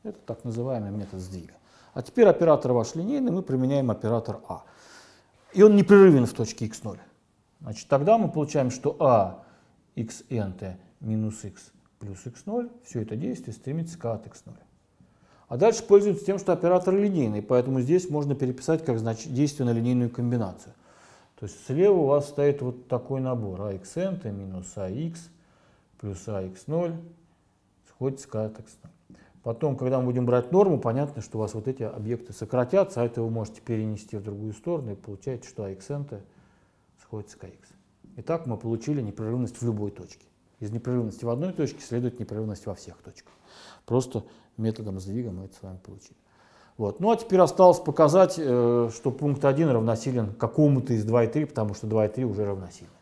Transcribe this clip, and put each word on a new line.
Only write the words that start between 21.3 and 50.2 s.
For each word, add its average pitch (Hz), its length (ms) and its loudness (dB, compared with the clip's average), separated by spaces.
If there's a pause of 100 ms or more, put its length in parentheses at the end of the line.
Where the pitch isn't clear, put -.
То 107 60 -12
есть - 200 -16
слева 185 280 4
у 165 140 4
вас 143 220 2
стоит 143 320 0
вот 123 260 -8
такой 131 340 -4
набор. 107 400 -6
А 101 120 -6
xn-т 175 580 -8
минус 95 440 -12
А 95 140 -8
икс 160 400 -8 (680)
плюс 101 280 -10
А 101 160 -6
икс 92 240 -14
ноль 165 280 -4 (920)
сходится 135 400 -8
к - 80 -14
А 107 100 -2
от 110 140 -12
икс - 140 -20 (100)
ноль. - 80 -20 (520)
Потом, 131 340 -4
когда 127 220 0
мы 127 60 0
будем 123 200 0
брать 123 260 2
норму, 185 280 6
понятно, 127 420 -4
что - 160 -10
у 110 40 -2
вас 107 120 -4
вот 110 140 -8
эти 131 160 -6
объекты 107 500 -8
сократятся, 123 680 0
а - 20 2
это 117 160 -4
вы 113 80 -2
можете 113 320 -8
перенести 107 560 -6
в 98 60 -10
другую 107 300 -10
сторону 135 400 -8
и - 20 -8
получаете, 113 520 -12
что - 180 -10
А 98 60 -8
xn-т 123 520 -12 (760)
сходится - 380 -14
к - 60 -20
А 92 40 -18
икс. - 220 -20 (460)
Итак, 165 320 -6
мы 110 100 -4
получили 120 440 -4
непрерывность 113 600 -6
в - 20 -6
любой 104 280 -4
точке. - 340 -20 (340)
Из 104 120 -10
непрерывности 117 540 -4
в 117 40 -2
одной 156 240 -4
точке - 280 -6
следует 120 380 -6
непрерывность 107 460 -8
во 101 80 -8
всех - 300 -16
точках. - 300 -20 (520)
Просто 120 380 -2 (340)
методом 110 420 -6
сдвига 104 320 -8
мы 92 140 -12
это - 100 -20
с - 60 -20
вами 92 160 -16
получили. - 400 -20 (600)
Вот. 104 220 -4
Ну 208 120 2
а 226 40 4
теперь 190 240 0
осталось 180 400 8
показать, 165 580 4
э, 120 560 2
что - 180 -4
пункт 143 340 -2
один 143 240 4
равносилен 113 640 0